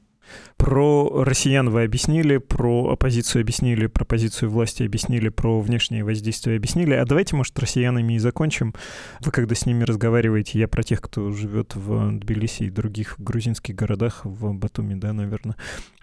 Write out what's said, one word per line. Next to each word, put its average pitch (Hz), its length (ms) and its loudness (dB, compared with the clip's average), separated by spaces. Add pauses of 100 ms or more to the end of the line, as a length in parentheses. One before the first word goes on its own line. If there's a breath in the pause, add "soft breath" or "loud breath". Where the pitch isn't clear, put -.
(580 loud breath)
Про 143 640 4
россиян 135 460 4
вы 113 140 2
объяснили, 139 540 2
про 120 540 2
оппозицию 120 500 2
объяснили, 113 460 0
про - 180 0
позицию 113 440 0
власти 113 320 0
объяснили, 110 480 0
про 113 320 0
внешнее 110 420 0
воздействие 110 540 -2
объяснили. 147 360 2
А 127 120 2
давайте, 143 300 2
может, 135 240 -2
россиянами 123 540 0
и 113 60 0
закончим. 123 540 0 (460 loud breath)
Вы 151 120 -2
когда 117 220 2
с - 120 -2
ними 120 180 2
разговариваете, 113 720 2
я 110 100 2
про - 140 0
тех, - 200 -2
кто 101 300 -4
живет 104 440 -4
в 107 420 -2
Тбилиси 104 460 -4
и 101 60 -2
других 107 500 -6
грузинских 110 560 -4
городах, 104 480 -2
в 104 300 -6
Батуми, 98 420 -4
да, 104 180 -4
наверное, 107 420 -6 (480 loud breath)